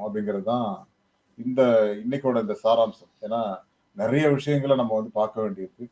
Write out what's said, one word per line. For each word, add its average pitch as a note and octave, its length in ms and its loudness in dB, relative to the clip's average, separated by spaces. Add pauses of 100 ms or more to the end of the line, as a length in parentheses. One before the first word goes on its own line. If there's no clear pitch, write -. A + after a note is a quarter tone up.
அப்படிங்கிறது G#2 400 -4
தான் A2+ 440 -4 (580)
இந்த C3 180 2 (320)
இன்னைக்கோட B2 460 -2
இந்த G#2 220 -4
சாராம்சம். A2 640 0
ஏன்னா, G#2+ 320 -4 (380)
நிறைய C3 340 2
விஷயங்களை C#3 460 2
நம்ம A#2 200 0
வந்து A2 140 -2
பார்க்க G#2+ 320 -2
வேண்டியிருக்கு. G2 500 -8